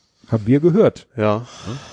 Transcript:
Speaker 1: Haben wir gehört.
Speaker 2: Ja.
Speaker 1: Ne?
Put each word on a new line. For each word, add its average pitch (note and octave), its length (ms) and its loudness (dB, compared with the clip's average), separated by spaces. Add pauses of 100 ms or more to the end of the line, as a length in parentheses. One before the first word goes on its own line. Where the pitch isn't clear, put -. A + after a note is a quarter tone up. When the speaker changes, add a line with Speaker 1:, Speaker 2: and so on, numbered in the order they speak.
(260)
Speaker 1:
Haben A2 220 -6
wir C3+ 100 4
gehört. E3 480 0 (100)
Speaker 2:
Ja. G#2+ 240 -2 (280)
Speaker 1:
Ne? A#2+ 80 -12 (160)